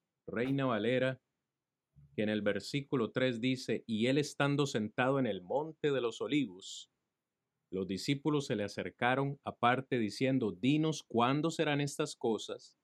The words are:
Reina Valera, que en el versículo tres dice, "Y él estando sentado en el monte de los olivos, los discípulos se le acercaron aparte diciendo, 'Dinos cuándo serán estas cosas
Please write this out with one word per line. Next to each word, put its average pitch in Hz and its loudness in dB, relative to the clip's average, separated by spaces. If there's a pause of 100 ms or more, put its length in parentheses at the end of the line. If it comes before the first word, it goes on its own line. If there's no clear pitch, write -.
(280)
Reina 131 -2
Valera, 127 0 (960)
que 107 0
en 107 0
el 107 0
versículo 107 -2
tres 127 0
dice, 127 -2
"Y 110 0
él 139 2
estando 143 0
sentado 127 0
en 131 2
el 95 -2
monte 147 -4
de 131 0
los 113 -4
olivos, 107 -4 (840)
los 92 -2
discípulos 139 0
se 117 -2
le 101 -2
acercaron 127 -2
aparte 127 2
diciendo, 120 2
'Dinos 147 2
cuándo 139 2
serán 151 0
estas 147 -2
cosas - -4